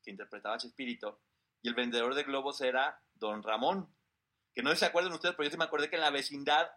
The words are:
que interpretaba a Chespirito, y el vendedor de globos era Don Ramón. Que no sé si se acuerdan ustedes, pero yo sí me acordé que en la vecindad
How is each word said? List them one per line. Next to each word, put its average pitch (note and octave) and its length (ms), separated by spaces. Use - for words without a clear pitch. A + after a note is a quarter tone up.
que G#2+ 80
interpretaba G#2 440
a - 40
Chespirito, A#2+ 600
y A#2+ 60
el A#2+ 60
vendedor A#2+ 380
de D3 100
globos C#3 380
era C3 400
Don G#2+ 260
Ramón. B2+ 480
Que B2 80
no C3+ 80
sé E3 60
si - 60
se F#3+ 60
acuerdan F3 260
ustedes, E3+ 220
pero D3 120
yo C#3+ 40
sí E3 60
me E3 60
acordé D3+ 260
que F3+ 60
en E3 60
la D3+ 100
vecindad C#3+ 640